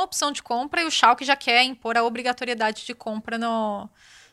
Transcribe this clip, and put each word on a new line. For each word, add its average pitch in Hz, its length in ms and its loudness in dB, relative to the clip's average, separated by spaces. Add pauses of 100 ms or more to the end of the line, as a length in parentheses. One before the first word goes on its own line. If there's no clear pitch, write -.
opção 311 300 -2
de 285 100 -10
compra 285 400 -2
e - 20 0
o 320 60 -2
Schalke 247 340 6
já 269 120 2
quer 247 260 4
impor 247 340 -2
a 233 60 2
obrigatoriedade 240 840 -2
de - 80 -10
compra 226 460 -8
no, 214 500 -4 (440)